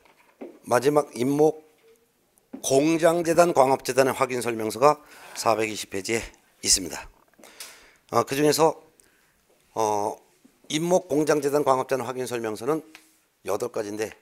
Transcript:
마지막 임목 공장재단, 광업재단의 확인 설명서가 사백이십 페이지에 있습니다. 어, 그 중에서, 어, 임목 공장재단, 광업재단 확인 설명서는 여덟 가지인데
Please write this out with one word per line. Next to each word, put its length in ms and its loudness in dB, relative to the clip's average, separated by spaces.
마지막 540 2
임목 560 0
공장재단, 920 2
광업재단의 580 2
확인 280 -2
설명서가 600 2
사백이십 560 -2
페이지에 320 -4
있습니다. 480 -2
어, 120 2
그 120 -6
중에서, 460 2
어, 420 -2
임목 400 0
공장재단, 560 0
광업재단 420 0
확인 200 -8
설명서는 560 -4
여덟 240 -4
가지인데 400 -6